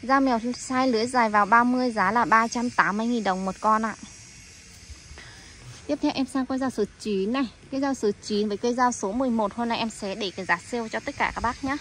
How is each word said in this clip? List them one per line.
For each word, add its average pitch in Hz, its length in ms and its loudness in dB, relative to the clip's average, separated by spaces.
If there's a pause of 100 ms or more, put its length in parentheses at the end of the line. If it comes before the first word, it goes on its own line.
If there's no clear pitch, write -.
Dao 269 180 4
mèo 254 180 2
size 254 520 0
lưỡi 226 160 2
dài 247 240 2
vào 208 160 6
ba 233 180 6
mươi, 254 260 2
giá 202 220 2
là 233 120 4
ba 226 240 4
trăm 240 220 -2
tám 180 260 2
mươi 220 100 -2
nghìn 233 180 0
đồng 190 200 0
một 190 160 -4
con 220 220 4
ạ. 220 120 -4 (1900)
Tiếp 285 160 -2
theo 294 120 2
em 269 120 -2
sang 262 200 -4
con 262 120 -4
dao 262 120 -2
số 214 140 0 (160)
chín 202 320 -2
này. 269 140 0 (240)
Cái 269 100 -4
dao 277 140 0
số 220 160 0 (160)
chín 214 220 0
với 208 80 -4
cây 240 180 0
dao 247 180 2
số 202 200 -4
mười 254 180 0
một 220 240 0
hôm 233 140 -2
nay 226 100 -2
em 220 120 -2
sẽ 196 240 -6
để 202 220 -6
cái 185 100 -6
giá 175 120 2 (120)
sale 233 180 -4
cho 220 120 -4
tất 285 180 -10
cả 214 160 0
các - 60 -8
bác 240 240 -4
nhá. 277 160 -2